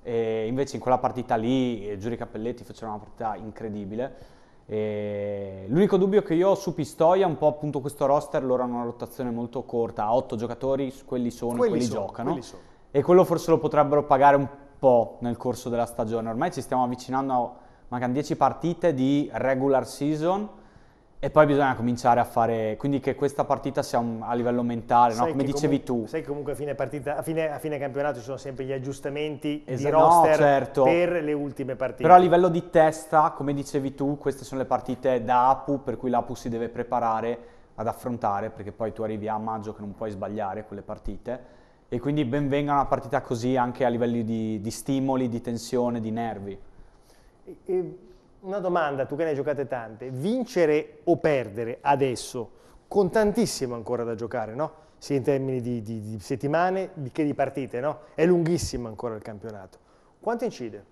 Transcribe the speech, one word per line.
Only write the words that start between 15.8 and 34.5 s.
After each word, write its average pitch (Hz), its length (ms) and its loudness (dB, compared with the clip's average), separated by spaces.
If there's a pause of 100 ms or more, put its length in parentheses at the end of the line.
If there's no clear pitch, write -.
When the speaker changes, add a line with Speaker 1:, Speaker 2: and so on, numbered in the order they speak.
Speaker 1:
stagione. 113 440 -4
Ormai 147 220 -2
ci 135 100 -6
stiamo 127 220 0
avvicinando 131 500 -4
a, 123 180 0 (360)
mancano 123 260 -2
dieci 147 200 -2
partite 160 600 0
di 139 380 2
regular 127 540 2
season, 156 640 -2 (720)
e 139 100 -2
poi 151 160 8
bisogna 139 280 4
cominciare 120 460 2
a 117 40 4
fare, 113 540 0
quindi 139 220 0
che 135 160 -2
questa 143 260 0
partita 135 400 0
sia 135 160 0
un, 117 240 -2
a 110 120 -4
livello 120 280 0
mentale, 120 520 4
no? 113 80 2
Speaker 2:
Sai 123 100 2
Speaker 1:
Come 135 100 0
Speaker 2:
che 135 80 0
Speaker 1:
dicevi 143 320 2
Speaker 2:
comu-, 120 200 -2
Speaker 1:
tu. 107 40 -6
Speaker 2:
sai 160 140 -6
che - 80 -12
comunque 143 240 -6
a - 20 -4
fine 139 220 -6
partita, 143 400 -4
a 139 60 -6
fine, 160 280 -2
a 143 80 -8
fine 151 180 -4
campionato 139 420 -2
ci 113 60 -14
sono 131 120 -8
sempre 135 280 -10
gli 131 60 -8
aggiustamenti 147 960 -6
Speaker 1:
Esatto, 127 180 -4
Speaker 2:
di 147 60 2
roster 156 480 8
Speaker 1:
no, 151 80 6
certo. 135 380 4
Speaker 2:
per 170 400 4
le 151 80 0
ultime 139 420 -4
partite. 123 300 -6
Speaker 1:
Però 165 100 10
a 180 40 12
livello 180 300 8
di 175 220 -2
testa, 156 600 4
come 143 200 -4
dicevi 139 440 -4
tu, 143 200 -2
queste 135 280 -4
sono 131 160 -6